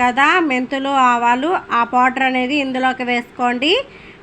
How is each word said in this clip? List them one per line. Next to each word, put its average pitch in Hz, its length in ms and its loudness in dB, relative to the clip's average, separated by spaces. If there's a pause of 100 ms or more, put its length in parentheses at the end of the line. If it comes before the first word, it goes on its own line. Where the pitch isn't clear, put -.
కదా 247 240 2 (220)
మెంతులు, 269 440 -4 (200)
ఆవాలు, 240 400 0 (260)
ఆ 233 40 2 (120)
పౌడర్ 254 360 2
అనేది 254 340 -2
ఇందులోకి 262 480 -2
వేసుకోండి. 247 600 -2 (520)